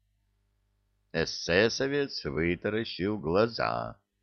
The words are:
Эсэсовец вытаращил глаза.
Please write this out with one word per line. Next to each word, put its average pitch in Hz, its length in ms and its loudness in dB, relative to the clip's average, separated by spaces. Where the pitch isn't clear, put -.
Эсэсовец 113 1120 0
вытаращил 98 920 -2
глаза. 80 840 0